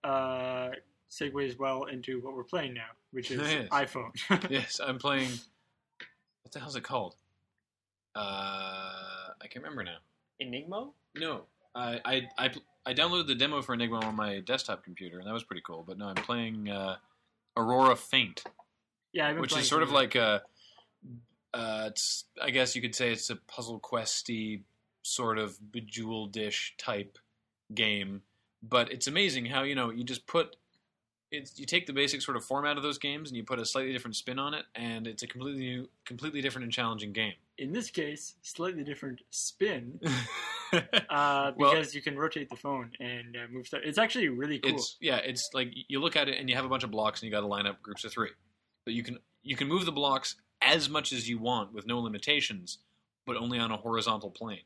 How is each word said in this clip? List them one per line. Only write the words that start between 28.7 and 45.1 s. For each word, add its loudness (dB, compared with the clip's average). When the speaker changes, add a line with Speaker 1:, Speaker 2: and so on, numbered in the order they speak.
Speaker 2:
it's -4
amazing 2
how, 0
you 0
know, 2
you -4
just -6
put, 2
it's, -10
you -8
take 2
the -6
basic 2
sort -2
of -2
format 2
of -4
those -2
games -4
and -6
you -4
put -2
a -4
slightly 0
different -6
spin -4
on -2
it, -6
and -4
it's -8
a -8
completely -6
new, -4
completely -6
different -2
and -4
challenging -2
game. 0
Speaker 1:
In -4
this -4
case, -4
slightly -4
different -8
spin, -2
Speaker 2:
<laughs> -2
Speaker 1:
uh, 4
Speaker 2:
Well, 10
Speaker 1:
because 4
you -6
can -2
rotate -2
the -12
phone -4
and, -8
uh, -8
move -8
stuff. -6
It's 0
actually 4
really 0
cool. 4
Speaker 2:
It's, -2
yeah, 4